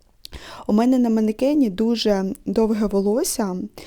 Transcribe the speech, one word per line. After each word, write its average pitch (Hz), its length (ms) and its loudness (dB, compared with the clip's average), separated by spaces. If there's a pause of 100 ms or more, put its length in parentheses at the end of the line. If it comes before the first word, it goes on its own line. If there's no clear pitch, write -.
(680)
У 208 60 0
мене 247 260 4
на 240 120 2
манекені 220 600 2
дуже 208 640 0 (120)
довге 214 400 0
волосся, 202 720 0 (300)